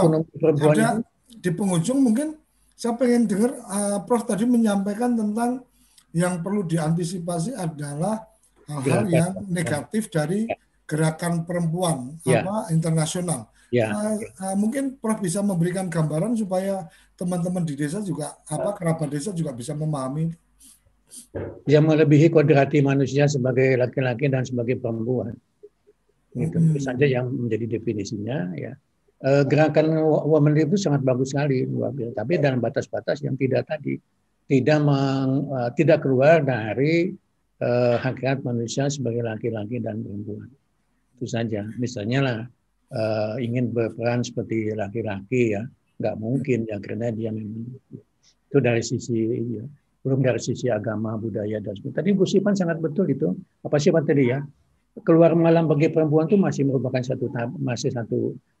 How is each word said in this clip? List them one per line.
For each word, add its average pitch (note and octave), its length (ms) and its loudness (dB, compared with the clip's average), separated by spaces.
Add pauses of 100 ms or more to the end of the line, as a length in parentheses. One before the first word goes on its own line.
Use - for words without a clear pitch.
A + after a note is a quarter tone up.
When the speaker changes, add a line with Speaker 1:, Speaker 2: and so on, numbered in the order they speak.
Speaker 1:
ekonomi D#3+ 320 2
perempuan D3+ 400 4
Speaker 2:
ada A3+ 120 4 (120)
Speaker 1:
itu. - 400 -14
Speaker 2:
di F3+ 160 -2
penghujung G3 480 0
mungkin C#4+ 320 2 (400)
saya A#3 240 -4
pengen A#3+ 240 4
dengar, A3 320 0
eh, G3+ 480 -4
Prof A3+ 240 0
tadi G#3 160 0
menyampaikan A3+ 720 2
tentang A#3 480 -2 (480)
yang F3 320 0
perlu G3+ 160 -2
diantisipasi E3+ 960 -2
adalah D#3 640 -4 (480)
hal-hal D3 160 -6
Speaker 1:
Gerakan F#3+ 240 2
Speaker 2:
yang E3 240 4
Speaker 1:
perempuan. F#3+ 240 -6
Speaker 2:
negatif E3+ 460 -2 (100)
dari D#3+ 320 0
Speaker 1:
Ya. A3+ 120 -4 (280)
Speaker 2:
gerakan E3 640 0
perempuan, E3 800 -2
Speaker 1:
Ya. A2 160 4
Speaker 2:
apa, G#3 240 -4
internasional. D#3+ 800 0 (240)
Speaker 1:
Ya. A2+ 160 2
Speaker 2:
Eh, G#3+ 400 -4
eh, F#3+ 320 -6
mungkin C4+ 400 -2
Prof G#3+ 240 -2
bisa F#3 160 -2
memberikan F#3 480 -2
gambaran E3 480 -2
supaya F#3+ 480 -4 (380)
teman-teman F3+ 400 -2
di C#3+ 160 -4
desa D3+ 240 -4
juga, D3 320 -6 (160)
apa, D#3+ 240 -4
kerabat D#3+ 320 -2
desa C#3+ 240 -6
juga D#3+ 240 -4
bisa B2 240 -8
memahami. D3+ 560 -4 (1400)
Speaker 1:
Ya, D3 80 8
melebihi D#3 560 6
kodrati C#3+ 480 4
manusia C#3 480 2
sebagai C3 480 2
laki-laki B2 480 -2
dan C3 160 0
sebagai B2 400 -2
perempuan. A2+ 560 -4 (960)
Gitu. E3 220 -2
Speaker 2:
Hmm. D#3+ 160 4
Speaker 1:
Itu C#3+ 100 0
saja C3 240 0
yang B2+ 240 0
menjadi A#2 480 -2
definisinya, A2+ 800 -4
ya. - 160 -10 (480)
Eh, C#3+ 240 4
gerakan D#3 560 4
wo-, D#3 220 2 (100)
Women D3 240 6
Lead D#3 160 2
itu G3 60 2
sangat C#3+ 260 0
bagus B2+ 240 0
sekali, C#3 380 0
luar A#2+ 260 -4
biasa. A#2 240 -8
Tapi A#2+ 140 -2 (100)
dalam C3+ 160 2
batas-batas B2 640 -4
yang C3+ 160 -4
tidak B2 320 0
tadi, C3+ 240 -6 (560)
tidak D3 320 4
meng-, C3+ 640 2
eh, B2 320 -4
tidak D#3 240 4
keluar C#3 400 6
dari, C3 720 0 (480)
eh, B2 400 2
hakikat B2+ 400 -2
manusia A#2+ 480 -2
sebagai A#2+ 320 -4
laki-laki A2 560 -6
dan A2 240 -6
perempuan. G#2 480 -10 (680)
Itu A2 100 -8
saja. A2+ 320 -2 (160)
Misalnya A#2 460 -2
lah, A#2+ 140 -2 (520)
eh, A2 440 -2 (120)
ingin A#2+ 240 -2
berperan A#2 560 -2
seperti A2 480 -4
laki-laki, G#2+ 800 -2
ya, G2 80 -4 (400)
nggak A2 160 -2
mungkin, A2+ 480 -2
ya, G#2 160 -8
karena A2 320 -6
dia A2 160 -6
memang A2 320 -8 (880)
itu C#3+ 80 2
dari A#2 240 2
sisi, A2+ 560 -2 (220)
ya, A#2 40 -10 (380)
belum C3+ 160 0
dari B2 240 2
sisi B2+ 240 -4
agama, A2 480 -2
budaya, G#2+ 480 -4
dan G2+ 160 -8
sebagainya. B2+ 240 -10
Tadi E3 60 0 (100)
Gus F#3 160 2
Ivan G3 240 2
sangat E3 240 0
betul D#3+ 240 0
itu. D#3 320 0 (240)
Apa D3 160 0
sih, D#3 160 4
Pak, D#3+ 80 4
tadi, C3+ 320 4
ya? C#3 80 -4 (640)
Keluar E3 320 8
malam E3 320 4
bagi D#3 180 4
perempuan D#3 380 2
itu G#3 80 2
masih D3 320 4
merupakan B2+ 340 0
satu B2 300 -4
tahap, A#2+ 260 -4
masih C3 380 -4
satu A#2 400 -2 (260)